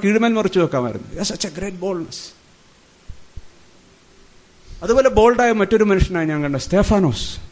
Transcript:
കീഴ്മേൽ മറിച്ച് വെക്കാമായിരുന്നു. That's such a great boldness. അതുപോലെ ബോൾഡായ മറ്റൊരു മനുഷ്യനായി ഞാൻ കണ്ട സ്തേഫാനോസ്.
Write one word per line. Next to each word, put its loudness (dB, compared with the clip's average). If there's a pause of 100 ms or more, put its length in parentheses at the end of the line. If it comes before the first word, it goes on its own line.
കീഴ്മേൽ 2
മറിച്ച് 0
വെക്കാമായിരുന്നു. -2
That's -6
such -8
a -14
great -10
boldness. -8 (2750)
അതുപോലെ 4
ബോൾഡായ 4
മറ്റൊരു 2
മനുഷ്യനായി 2
ഞാൻ -2
കണ്ട -4
സ്തേഫാനോസ്. 0 (140)